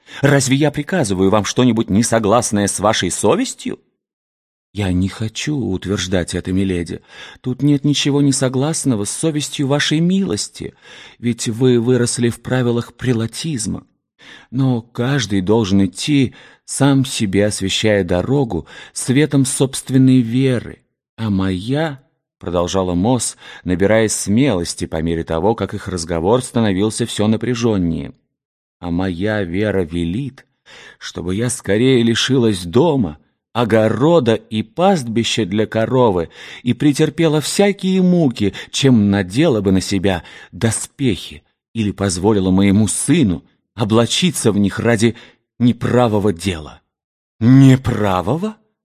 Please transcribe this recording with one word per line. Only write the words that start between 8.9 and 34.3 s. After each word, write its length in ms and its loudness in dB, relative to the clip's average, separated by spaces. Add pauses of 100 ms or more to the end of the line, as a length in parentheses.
с 40 -6
совестью 580 -4
вашей 340 0
милости, 720 -2 (440)
ведь 300 -4
вы 320 2
выросли 480 0
в 140 -4
правилах 540 -2
прелатизма. 920 -4 (640)
Но 300 0
каждый 580 -2
должен 460 2
идти 500 -2 (300)
сам 400 2
себе, 400 0
освещая 580 0
дорогу 640 -2 (240)
светом 540 2
собственной 720 2
веры. 600 -2 (360)
А 140 -4
моя", 760 -2 (340)
продолжала 580 -2
Мосс, 420 0 (260)
набираясь 500 2
смелости 720 0
по 140 -4
мере 220 -2
того, 320 0
как 180 -6
их 140 -12
разговор 560 -2
становился 600 -2
все 220 -2
напряженнее, 840 -2 (720)
"а 100 -8
моя 500 -4
вера 440 -2
велит, 600 -6 (540)
чтобы 340 -8
я 160 -4
скорее 540 2
лишилась 600 0
дома, 540 0 (360)
огорода 800 2